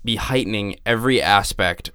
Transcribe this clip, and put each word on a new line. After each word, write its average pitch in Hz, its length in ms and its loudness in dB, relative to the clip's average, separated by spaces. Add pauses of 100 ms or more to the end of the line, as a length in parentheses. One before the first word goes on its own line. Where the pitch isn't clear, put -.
be 113 120 -2
heightening 104 600 -2 (100)
every 120 360 2
aspect 95 720 0